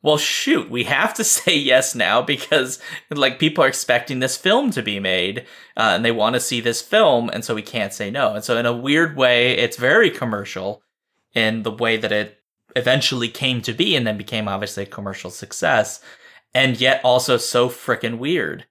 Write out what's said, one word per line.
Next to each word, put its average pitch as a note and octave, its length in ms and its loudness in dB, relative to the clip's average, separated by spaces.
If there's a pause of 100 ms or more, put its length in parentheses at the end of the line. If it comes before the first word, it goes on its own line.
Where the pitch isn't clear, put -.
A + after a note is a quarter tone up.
"Well, D3+ 160 4
shoot, D3+ 520 0
we A#2+ 140 -2
have D3+ 300 0
to A3+ 100 -4
<laughs> - 140 2
say F3+ 180 0
yes C3 400 2
now A2 260 2
because, C3 580 -2 (300)
like, C3+ 300 0
people D#3 240 2
are C3 40 6
expecting B2+ 520 0
this B2+ 160 0
film A#3+ 360 2
to B2+ 100 -2
be G#2 180 -4
made, F#2+ 460 -2 (320)
uh, A2+ 180 2
and G#2+ 80 0
they A#2 80 2
want A2+ 220 2
to B2 80 0
see B2 180 -4
this A2+ 220 -2
film, C#3+ 480 4
and - 160 -6
so A#2 100 -4
we G#2+ 60 -6
can't G#2 320 -6
say G2+ 180 -6
no." A#2+ 240 0
And G#2+ 80 -8
so A#2 140 0
in A#2+ 80 0
a A#2+ 100 0
weird D3 400 0
way, B2 420 4
it's A#2 200 0
very E3+ 320 4
commercial G#2 760 -6 (500)
in A2 300 0
the A2+ 80 -2
way A2+ 240 0
that A2 160 -2
it G#2 280 -4 (360)
eventually B2 540 0
came B2+ 320 -4
to A#2 100 -6
be E3+ 240 0
and B2 100 0
then G#2+ 120 -2
became G#2+ 320 -6
obviously G2 340 -6
a G2 40 -10
commercial G2 420 -10
success, - 720 -2 (520)
and C3 280 2
yet C3 240 4
also B2+ 320 4
so B2 320 2
frickin' A#2 480 -4
weird. C3 540 -4